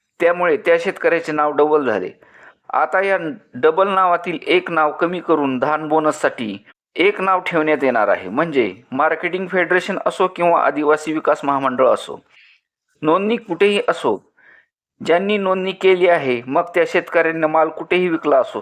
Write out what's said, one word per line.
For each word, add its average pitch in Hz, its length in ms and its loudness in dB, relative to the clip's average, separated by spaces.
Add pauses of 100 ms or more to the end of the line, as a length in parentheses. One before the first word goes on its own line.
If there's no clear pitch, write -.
(200)
त्यामुळे 175 360 2
त्या 170 240 2
शेतकऱ्याचे 160 520 -2
नाव 151 200 0
डबल 147 340 2
झाले. 98 240 -2 (600)
आता 156 280 0
या 196 180 0 (360)
डबल 160 340 2
नावातील 180 580 0
एक 180 240 2
नाव 156 220 0
कमी 170 280 -2
करून 143 380 0
धान 151 300 -2
बोनससाठी 147 760 -2 (320)
एक 196 240 0
नाव 185 200 0
ठेवण्यात 156 420 0
येणार 117 260 2
आहे, 92 200 -2
म्हणजे 131 440 0 (200)
मार्केटिंग 165 540 -2
फेडरेशन 180 600 -2
असो 185 200 0
किंवा 175 340 0
आदिवासी 147 520 0
विकास 151 320 0
महामंडळ 135 420 0
असो, - 320 -2 (840)
नोंदणी 190 360 0
कुठेही 202 500 0
असो, - 280 -2 (840)
ज्यांनी 185 380 0
नोंदणी 190 340 -2
केली 185 360 2
आहे, 139 380 0
मग 151 160 0 (120)
त्या 170 140 2
शेतकऱ्यांनी 165 580 0
माल 156 220 2
कुठेही 175 400 -2
विकला 151 300 2
असो 117 240 -2